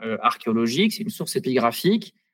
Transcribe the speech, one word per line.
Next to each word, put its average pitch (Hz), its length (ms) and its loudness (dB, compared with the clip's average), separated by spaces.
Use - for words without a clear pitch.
euh, 110 180 -4
archéologique, 117 720 2
c'est - 120 -8
une 110 60 -6
source - 260 -6
épigraphique. 127 800 0